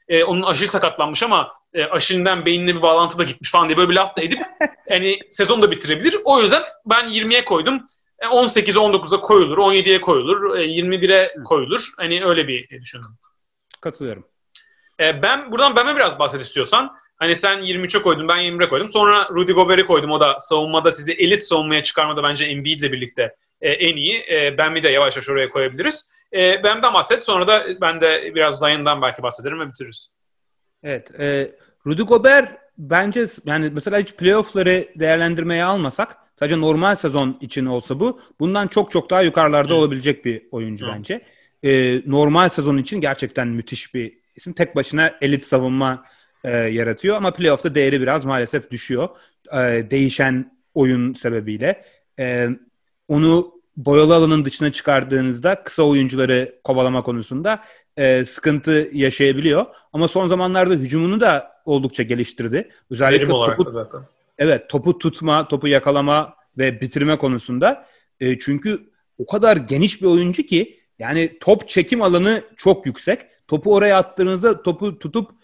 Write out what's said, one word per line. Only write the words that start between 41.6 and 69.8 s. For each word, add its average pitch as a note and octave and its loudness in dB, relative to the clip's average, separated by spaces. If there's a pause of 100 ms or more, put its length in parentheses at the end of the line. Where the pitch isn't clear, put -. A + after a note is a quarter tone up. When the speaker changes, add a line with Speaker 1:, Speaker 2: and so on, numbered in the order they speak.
Speaker 2:
E, C3 2
normal D3 4
sezon C#3+ 0
için E3+ -4
gerçekten C3+ -4
müthiş A#2 -10
bir A#2 -8 (220)
isim. - -16
Tek - -2
başına D#3 0
elit C#3+ 0
savunma, C3 0 (420)
e, B2+ -8
yaratıyor A#2 -2
ama F#3+ -2
playoff'ta D#3+ 0
değeri C3+ 2
biraz C3 -2
maalesef C3 -4
düşüyor. B2+ -6 (420)
E, D3 -4 (340)
değişen C3+ 0 (160)
oyun B2+ 0
sebebiyle. A#2 -4 (360)
E, B2 -2 (580)
onu E3 2 (160)
boyalı D3+ 4
alanın D#3 4
dışına D3 -4
çıkardığınızda C3 -2
kısa - -2
oyuncuları C3 2
kovalama B2+ 0
konusunda, C3+ -6 (360)
e, C3 2
sıkıntı D3+ 0
yaşayabiliyor. C#3 2 (280)
Ama D#3+ 0
son F#3 0
zamanlarda F#3 2
hücumunu E3 0
da E3 0 (120)
oldukça C3+ -2
geliştirdi. A#2+ -4 (220)
Özellikle C3+ 2
Speaker 1:
Verim C#3+ 2
olarak A#2 0
Speaker 2:
topu D3+ -2
Speaker 1:
da A2+ -8
zaten. C3+ -16 (360)
Speaker 2:
Evet, C#3+ 0
topu E3 0
tutma, D#3 0
topu C#3+ -4
yakalama C#3+ 2 (220)
ve B2+ -2
bitirme C#3+ 0
konusunda. C3 -2 (340)
E, B2+ -2
çünkü C#3+ -6 (280)
o B2 -8
kadar G#3 2
geniş C#3+ -2